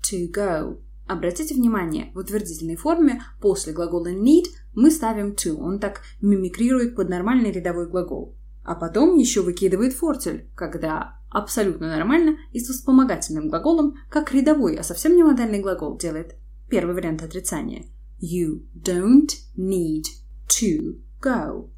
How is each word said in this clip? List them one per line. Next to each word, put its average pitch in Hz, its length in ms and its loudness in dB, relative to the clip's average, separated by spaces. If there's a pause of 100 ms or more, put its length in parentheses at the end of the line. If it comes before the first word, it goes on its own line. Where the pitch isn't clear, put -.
(120)
to 175 200 -6
go. 190 480 -4 (260)
Обратите 180 480 -6
внимание, 214 600 -2
в 185 60 -12
утвердительной 170 560 -6
форме 294 460 2 (200)
после 185 320 0
глагола 170 400 -4
need 277 320 6 (280)
мы 254 160 6
ставим 208 440 0
to. 160 240 -4
Он 180 220 -4
так 202 220 -6 (200)
мимикрирует 226 720 2
под 170 140 -2
нормальный 202 420 2
рядовой 175 380 -4
глагол. - 460 -6 (280)
А 165 120 -8
потом 269 420 4
ещё 214 260 4
выкидывает 185 500 0
фортель, - 640 -4
когда - 640 -8 (100)
абсолютно 202 580 -4
нормально 277 500 2 (160)
и 254 60 -6
с 240 100 -8
вспомогательным 196 800 2
глаголом, 294 460 2 (140)
как 302 220 -2
рядовой, 262 440 4
а 156 80 -8
совсем - 320 2
не 339 80 8
модальный 233 360 4
глагол 180 380 -4
делает 160 380 -8 (340)
первый 175 260 0
вариант 165 260 -4
отрицания. - 640 -8 (360)
You 165 520 -4
don't 196 580 4 (260)
need 175 480 -2 (420)
to - 540 0 (200)
go. 220 560 -4